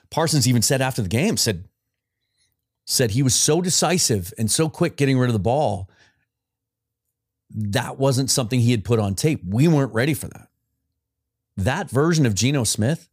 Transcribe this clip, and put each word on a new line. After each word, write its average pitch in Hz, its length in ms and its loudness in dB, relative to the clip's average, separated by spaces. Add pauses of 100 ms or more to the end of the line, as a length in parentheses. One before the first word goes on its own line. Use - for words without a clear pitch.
Parsons 151 380 0
even 123 160 2
said 135 180 0
after 131 220 -2
the 92 60 -4
game, 143 280 0
said, 87 280 -4 (1200)
said 117 240 0
he 117 100 0
was 131 140 2
so 156 260 2
decisive 160 800 0
and 110 100 -2
so 160 180 0
quick - 300 -2
getting 135 220 2
rid 127 100 2
of 120 40 0
the 110 60 0
ball. 104 520 -2 (1600)
That 113 440 -4
wasn't 135 320 0
something 123 280 0
he 120 120 4
had 113 120 0
put 120 140 2
on 101 160 0
tape. 147 320 -2
We 110 220 2
weren't 139 260 2
ready 131 220 0
for - 140 -10
that. - 180 -20 (1080)
That 135 320 -2
version 156 380 2
of 110 80 2
Geno 123 300 0
Smith, 113 500 -2